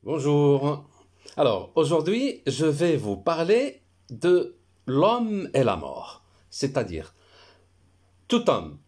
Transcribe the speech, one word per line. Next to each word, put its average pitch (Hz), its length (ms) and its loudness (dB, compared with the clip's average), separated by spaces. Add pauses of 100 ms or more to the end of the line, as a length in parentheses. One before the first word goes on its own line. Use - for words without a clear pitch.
Bonjour. 147 800 2 (500)
Alors, 113 380 0
aujourd'hui, 170 720 0
je 143 220 0
vais 156 280 2
vous 104 220 -4
parler 180 640 -2 (300)
de 175 440 2 (300)
l'homme 208 720 0
et 135 80 2
la 101 140 2
mort. 67 460 -12 (280)
C'est-à-dire, 110 640 -6 (1120)
tout - 200 2
homme 87 300 -2 (100)